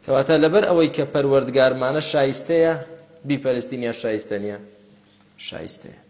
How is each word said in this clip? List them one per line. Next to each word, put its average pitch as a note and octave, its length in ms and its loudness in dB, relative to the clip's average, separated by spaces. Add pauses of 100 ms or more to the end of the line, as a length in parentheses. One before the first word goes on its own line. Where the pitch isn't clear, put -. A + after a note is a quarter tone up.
کەواتە C#3 300 2 (100)
لەبەر F3+ 260 4
ئەوەی E3 260 4
کە D3+ 80 -2 (100)
پەروەردگارمانە C3 880 2 (100)
شایستەیە، D#3+ 640 2 (540)
بیپەرستین C3 600 -4
یا A#2 140 -4
شایستە G#2+ 420 -4
نییە؟ G#2 160 -8 (880)
شایستەیە. - 520 -14 (100)